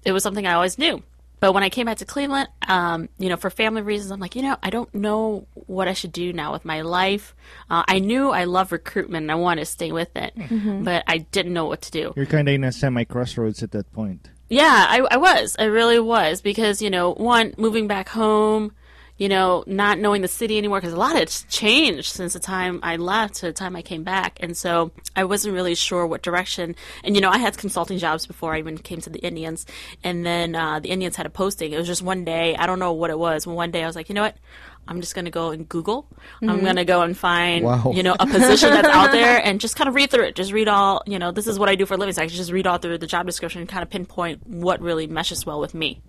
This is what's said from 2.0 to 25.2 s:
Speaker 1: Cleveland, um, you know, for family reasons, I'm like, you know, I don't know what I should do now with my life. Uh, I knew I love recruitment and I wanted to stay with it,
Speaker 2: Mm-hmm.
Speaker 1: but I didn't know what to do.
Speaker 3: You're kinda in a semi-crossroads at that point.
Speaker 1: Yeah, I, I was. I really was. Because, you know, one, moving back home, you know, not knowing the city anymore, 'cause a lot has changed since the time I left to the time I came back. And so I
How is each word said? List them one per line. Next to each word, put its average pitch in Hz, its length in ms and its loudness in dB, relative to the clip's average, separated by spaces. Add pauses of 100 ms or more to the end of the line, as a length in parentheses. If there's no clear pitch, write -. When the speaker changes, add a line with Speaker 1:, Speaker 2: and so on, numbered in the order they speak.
Speaker 1:
Cleveland, 277 440 -2 (180)
um, 170 420 0 (100)
you 190 100 -2
know, 180 80 0
for 185 140 -4
family 220 320 -2
reasons, 202 280 -4
I'm 196 80 -10
like, 185 160 -10
you 254 80 -4
know, 277 200 -2
I 190 80 -4
don't 233 240 -6
know 214 600 -2
what 185 320 -4
I 180 60 -2
should 185 180 -8
do 175 220 -6
now 151 200 -6
with 156 120 -8
my 156 160 -6
life. 185 560 -2 (340)
Uh, 170 160 2
I 190 140 4
knew 254 300 2
I 180 140 0
love 185 280 0
recruitment 170 520 -6
and 151 60 -4
I 156 60 0
wanted 170 240 2
to 156 60 -6
stay 160 260 -6
with 165 240 -4
it, - 200 -8
Speaker 2:
Mm-hmm. 208 460 -4
Speaker 1:
but 175 240 0
I 165 120 0
didn't 175 340 -2
know 165 140 -2
what 151 160 -6
to - 100 -16
do. 156 240 -6
Speaker 3:
You're 139 100 -2
kinda 147 240 2
in 139 140 2
a 127 80 0
semi-crossroads 120 920 -2
at 107 100 -8
that 104 200 -6
point. 101 360 -8 (200)
Speaker 1:
Yeah, 247 400 6
I, 240 120 4 (100)
I 240 80 4
was. 311 400 4
I 220 60 2
really 233 360 4
was. 214 400 2
Because, 208 420 0
you 208 80 0
know, 180 240 2
one, 226 440 2
moving 220 300 0
back 196 200 -4
home, 214 640 2 (440)
you 196 120 -2
know, 190 400 2
not 202 320 2
knowing 208 220 2
the 180 60 -2
city 220 300 -2
anymore, 202 220 0
'cause 175 120 -6
a 165 40 -6
lot 254 180 2
has 175 340 0
changed 220 640 2
since 175 200 -6
the 175 80 -8
time 185 420 -4
I 165 140 -4
left 202 400 -2
to - 100 -8
the 165 60 -4
time 180 240 -8
I 170 60 -12
came 165 200 -10
back. 185 380 -4
And 175 160 -8
so 170 340 0 (240)
I 190 80 0